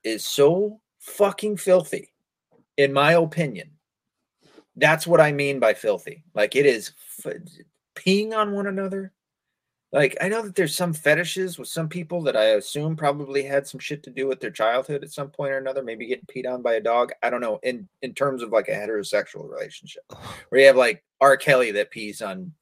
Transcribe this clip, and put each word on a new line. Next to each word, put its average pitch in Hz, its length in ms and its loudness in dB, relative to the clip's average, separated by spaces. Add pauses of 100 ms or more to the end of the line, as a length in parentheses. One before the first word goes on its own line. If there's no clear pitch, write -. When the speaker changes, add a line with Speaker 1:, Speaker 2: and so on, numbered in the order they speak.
Speaker 1:
is 107 200 -4
so 190 560 2 (200)
fucking 208 580 -2
filthy, - 560 0 (640)
in 139 160 2
my 143 200 4
opinion. 156 580 -2 (1040)
That's 156 300 2
what 170 160 6
I 151 100 4
mean 143 280 -2
by 110 140 4
filthy. - 500 -4 (100)
Like, 104 220 0
it 143 100 4
is 120 260 2 (340)
f-, 143 80 -8 (640)
peeing 208 380 0
on 214 200 -2
one 196 140 -4
another. 196 440 -8 (800)
Like, 139 300 2
I 180 80 -2
know 220 120 -2
that 202 140 -10
there's 170 200 0
some 175 180 -2
fetishes 175 680 -2
with 127 80 -16
some 160 220 -6
people 175 340 -8
that 127 120 0
I 110 100 4
assume 147 500 0
probably 143 480 -2
had 139 240 -2
some 131 120 -16
shit 147 240 -10
to - 60 -20
do 131 160 -6
with 131 140 -2
their 117 100 -8
childhood 123 540 -2
at - 80 -18
some 143 180 -10
point 143 220 -6
or 135 60 -4
another, 135 260 -6
maybe 113 240 -12
getting 123 180 -6
peed 127 260 -10
on 127 120 -6
by 117 120 0
a 110 60 -2
dog. 117 300 0 (100)
I 117 80 0
don't 120 120 -4
know, 110 200 -4
in, 123 260 -6 (140)
in 123 140 -10
terms 135 260 -2
of, 117 80 -8
like, 104 200 0
a - 20 -4
heterosexual 104 800 -6
relationship, - 580 -14
Speaker 2:
<sighs> - 400 -18
Speaker 1:
where 131 120 4
you 135 60 12
have, 131 100 10
like, 120 260 2 (180)
R. 135 160 8
Kelly 127 340 2
that 101 200 -2
pees 107 300 -12
on 95 300 -10 (100)